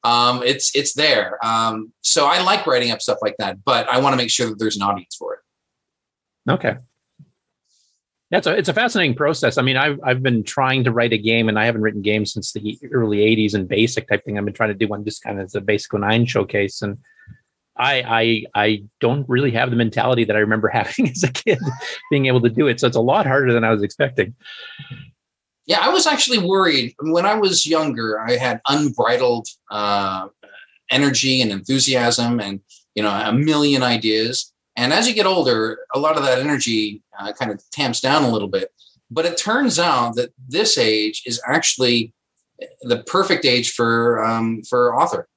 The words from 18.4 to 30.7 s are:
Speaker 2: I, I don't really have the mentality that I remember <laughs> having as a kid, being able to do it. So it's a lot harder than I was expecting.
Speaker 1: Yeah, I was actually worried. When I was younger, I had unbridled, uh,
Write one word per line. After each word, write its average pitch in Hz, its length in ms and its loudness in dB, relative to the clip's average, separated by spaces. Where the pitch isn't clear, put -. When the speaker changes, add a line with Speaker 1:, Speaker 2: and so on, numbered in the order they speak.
Speaker 2:
I, 104 120 2
I 107 180 0
don't 127 280 0
really 131 240 2
have 123 180 0
the 120 60 0
mentality 117 480 2
that 104 100 0
I 107 60 4
remember 107 280 2
<laughs> - 40 0
having 127 380 0
as 135 120 -4
a 160 80 0
kid, 151 280 -2
being 139 160 2
able 127 140 4
to 117 100 4
do 143 180 0
it. 123 120 0
So - 60 2
it's 120 100 2
a 113 40 2
lot 135 260 2
harder 131 260 2
than 117 120 2
I 110 60 4
was 107 120 2
expecting. 117 520 -2
Speaker 1:
Yeah, 175 140 0
I 226 100 2
was 330 160 2
actually 254 320 0
worried. 175 640 0
When 160 240 0
I 208 100 2
was 196 320 2
younger, 120 540 -2
I 120 160 0
had 117 300 -2
unbridled, 123 800 0
uh, 101 580 -2